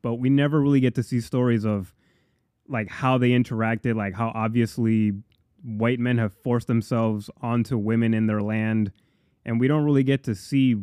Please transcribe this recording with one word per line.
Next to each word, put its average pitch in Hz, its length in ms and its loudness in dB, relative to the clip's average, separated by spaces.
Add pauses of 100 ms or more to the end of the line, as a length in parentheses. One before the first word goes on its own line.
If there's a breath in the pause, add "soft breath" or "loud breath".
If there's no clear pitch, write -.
but 120 140 -4
we 127 140 0
never 143 320 2
really 139 180 4
get 127 160 2
to 120 80 0
see 120 180 -4
stories 117 440 0
of, 101 280 -4 (720)
like, 110 220 -6
how 131 280 0
they 123 140 4
interacted, 113 640 0
like, 101 200 -4
how 113 180 -4
obviously 113 800 0 (540)
white 117 320 -2
men 120 180 0
have 110 160 -2 (100)
forced 120 240 -2
themselves 113 640 -2 (120)
onto 120 360 -2
women 113 360 0
in 110 140 0
their 107 140 0
land, 110 500 -2 (540)
and 117 140 -2
we 127 80 2
don't 151 160 2
really 143 200 2
get 135 200 0
to 117 120 -2
see 131 480 2